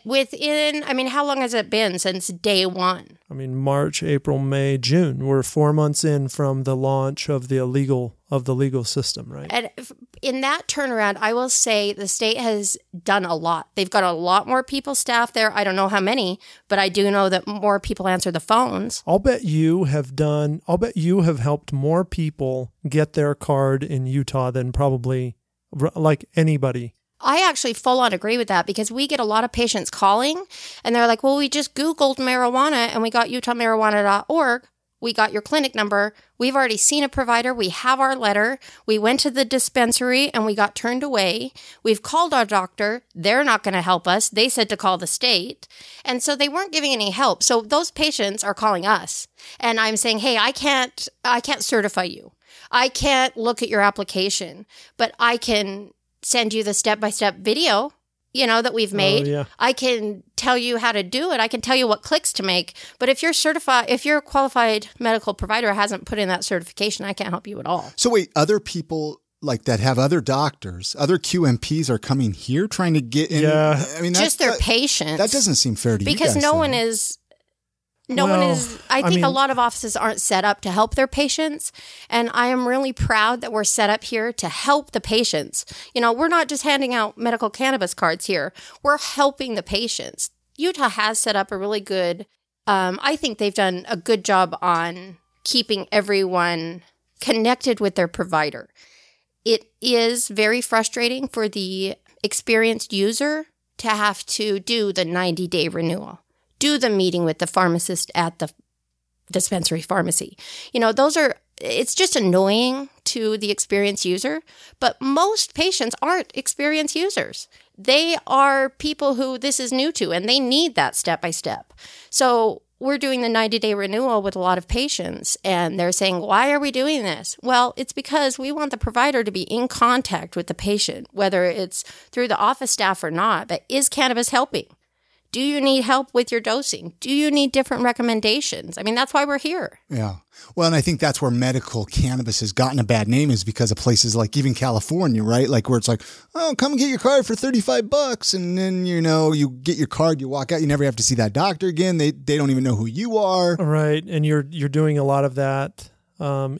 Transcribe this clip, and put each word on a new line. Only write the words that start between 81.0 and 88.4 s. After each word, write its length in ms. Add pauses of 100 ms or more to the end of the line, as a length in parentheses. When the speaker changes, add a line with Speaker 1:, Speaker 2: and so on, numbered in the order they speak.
Speaker 1:
patients. 640 (380)
And 260
I 140
am 180
really 260
proud 480
that 120
we're 100
set 260
up 140
here 300
to 160
help 420
the 100
patients. 640 (300)
You 60
know, 120
we're 140
not 220
just 160
handing 280
out 240
medical 340
cannabis 440
cards 320
here. 260 (300)